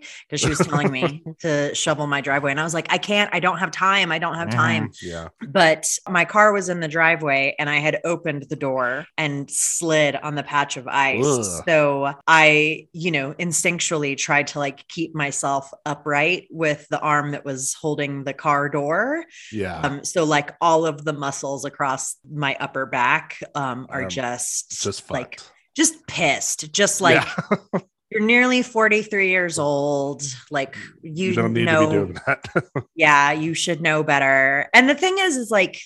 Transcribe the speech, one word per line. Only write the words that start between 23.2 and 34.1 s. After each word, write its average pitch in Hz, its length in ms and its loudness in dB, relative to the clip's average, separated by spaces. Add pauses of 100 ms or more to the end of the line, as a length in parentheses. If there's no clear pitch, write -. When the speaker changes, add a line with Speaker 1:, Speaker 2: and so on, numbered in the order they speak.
Speaker 1:
um, 131 360 -6
are 135 140 -6
Speaker 2:
Um, - 40 -8
Speaker 1:
just, - 760 -6
Speaker 2:
just - 280 -8
Speaker 1:
like, - 300 -8
Speaker 2:
fucked. - 120 -20 (240)
Speaker 1:
just - 300 0
pissed, 151 640 -2
just, 202 280 2
like, 165 220 6 (500)
Speaker 2:
Yeah. 196 140 -2
<laughs> - 40 -20 (200)
Speaker 1:
you're 214 120 -2
nearly 247 400 4
forty-three 214 680 2
years 180 300 0
old. 143 640 0 (280)
Like, 139 260 -4 (260)
you 165 280 -4
Speaker 2:
You - 40 0
don't 113 180 2
need 117 140 2
Speaker 1:
know, 160 160 4
Speaker 2:
to 156 60 4
be 156 40 0
doing 92 240 0 (100)
that. - 640 -4
<laughs> - 60 -20
Speaker 1:
yeah, 147 380 6
you 156 220 -2
should 156 280 -2
know 156 200 2
better. 139 720 2